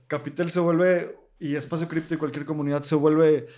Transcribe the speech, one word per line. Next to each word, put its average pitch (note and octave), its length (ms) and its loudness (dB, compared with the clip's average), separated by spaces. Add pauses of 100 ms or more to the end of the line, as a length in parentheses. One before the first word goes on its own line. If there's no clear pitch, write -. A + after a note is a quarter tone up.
Capitel D3+ 440 -6
se F3 100 -2
vuelve, E3+ 580 2 (200)
y D3 180 -4
Espacio D#3+ 300 -6
Cripto D#3+ 280 -4
y - 20 -2
cualquier D3 300 -6
comunidad C#3+ 360 -2
se D3 120 -2
vuelve D#3 640 4